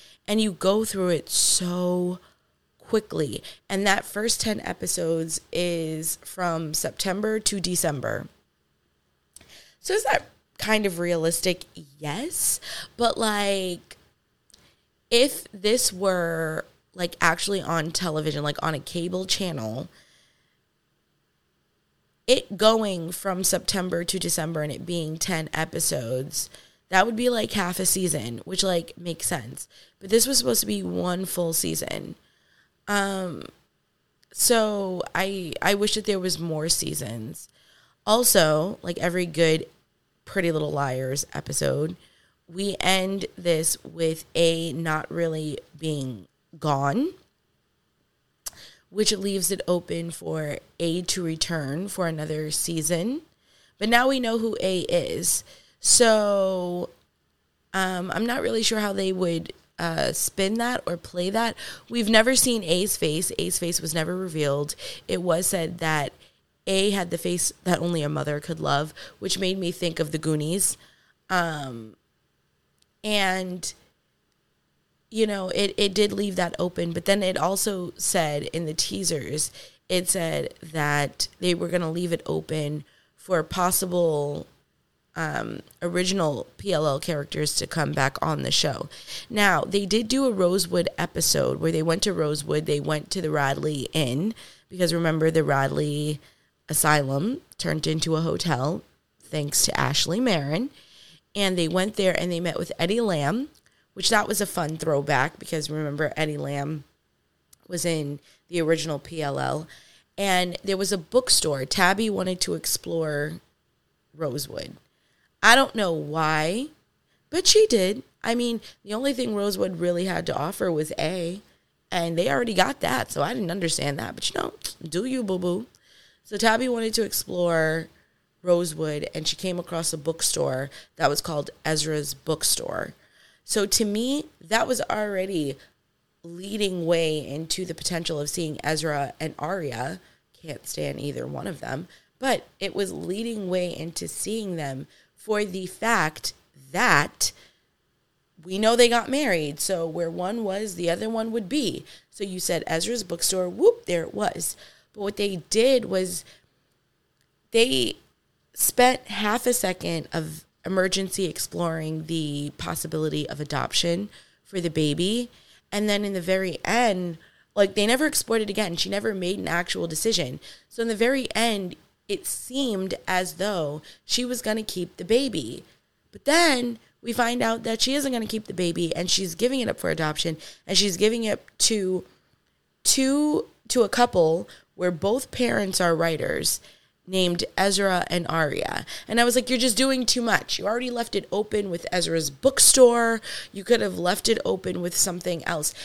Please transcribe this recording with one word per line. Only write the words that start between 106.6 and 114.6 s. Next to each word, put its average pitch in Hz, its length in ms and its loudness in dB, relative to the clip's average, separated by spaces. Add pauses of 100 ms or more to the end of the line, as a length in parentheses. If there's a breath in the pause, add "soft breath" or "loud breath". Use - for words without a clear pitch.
was 170 180 -4
in 147 340 -2 (280 soft breath)
the 170 140 0
original 156 360 2
P 160 240 -10
L 139 160 -2
L. 135 300 -2 (500 loud breath)
And 180 460 0
there 196 140 -2
was 196 140 -2
a 202 60 0
bookstore. 147 680 2
Tabby 196 440 4
wanted 185 320 -2
to 170 140 -2
explore 156 840 -4 (760)
Rosewood. 143 600 -6 (680)